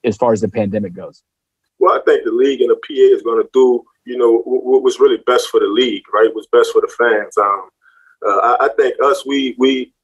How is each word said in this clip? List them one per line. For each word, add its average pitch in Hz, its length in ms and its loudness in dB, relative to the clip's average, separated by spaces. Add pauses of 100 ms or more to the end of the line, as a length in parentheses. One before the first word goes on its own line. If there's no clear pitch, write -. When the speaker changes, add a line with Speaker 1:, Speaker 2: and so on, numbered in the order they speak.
Speaker 1:
as 113 140 -2
far 117 160 0
as 107 80 -2
the 104 80 -2
pandemic 104 440 -4
goes? 92 300 -18 (560)
Speaker 2:
Well, - 180 2
I - 60 -8
think - 220 2
the 110 60 -4
league 127 280 0
and 120 100 0
the 113 60 0 (100)
P 135 160 -4
A 131 140 6
is - 60 -2
gonna - 320 -2
do, 127 320 2 (180)
you 123 140 -12
know, 117 220 2
w-, 127 220 -4
w-, 131 200 0
what's 127 180 -2
really 123 260 4
best 123 220 0
for 110 140 0
the 101 60 2
league, 104 360 -2 (100)
right? 110 200 2
What's 107 180 -12
best 117 220 2
for - 80 2
the - 80 -2
fans. 110 480 -2
Um, 101 320 -2 (580)
uh, 117 320 0
I, - 60 0
I 113 100 0
think 131 260 0
us, 139 240 0
we, 135 320 -4
we 127 360 -2 (100)